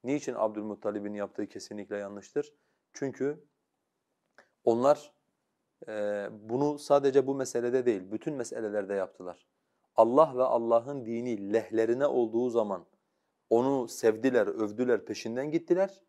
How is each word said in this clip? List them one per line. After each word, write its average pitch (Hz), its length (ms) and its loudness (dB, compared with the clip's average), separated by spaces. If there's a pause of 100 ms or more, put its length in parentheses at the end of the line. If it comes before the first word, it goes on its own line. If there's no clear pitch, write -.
Niçin 135 340 -4
Abdülmuttalib'in 104 760 -4
yaptığı 104 340 -6
kesinlikle 104 500 -12
yanlıştır? 101 560 -10 (400)
Çünkü 139 500 -6 (1200)
onlar, 123 500 2 (760)
e, 104 440 -6
bunu 127 480 -4
sadece 139 480 4
bu 139 80 -2
meselede 123 500 -2
değil, 98 260 0
bütün 127 220 -6
meselelerde 107 600 -6
yaptılar. 92 540 -8 (480)
Allah 127 420 6
ve 127 60 4
Allah'ın 117 600 2
dini 113 480 -4
lehlerine 113 540 2
olduğu 120 420 2
zaman 107 360 0 (640)
onu 123 380 2
sevdiler, 113 600 2
övdüler, 110 580 0
peşinden 120 460 -6
gittiler. 175 580 -2